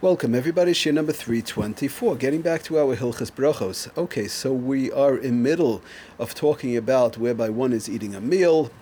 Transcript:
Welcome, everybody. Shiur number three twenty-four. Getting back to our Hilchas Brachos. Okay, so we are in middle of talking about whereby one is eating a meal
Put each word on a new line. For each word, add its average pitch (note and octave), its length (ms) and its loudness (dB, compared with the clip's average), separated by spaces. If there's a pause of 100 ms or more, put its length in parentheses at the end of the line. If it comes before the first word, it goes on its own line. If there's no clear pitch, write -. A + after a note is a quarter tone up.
Welcome, E3+ 340 2
everybody. E3 380 2
Shiur D#3 200 0
number D3+ 200 0
three A#2 280 -2
twenty-four. B2+ 760 -2
Getting C3+ 240 0
back E3 220 -2
to D#3+ 140 -2
our C3+ 200 2
Hilchas A#2+ 340 -4
Brachos. C3 680 -2
Okay, C#3+ 300 -4
so - 240 -4
we C3 400 -2
are C3+ 260 4
in A#2+ 240 0
middle C3+ 400 2 (380)
of - 160 -6
talking C3 400 0
about A#2+ 420 2
whereby A2+ 320 0
one B2 220 0
is A2+ 180 -2
eating G2+ 240 -6
a G2 60 -10
meal D#3+ 520 2 (100)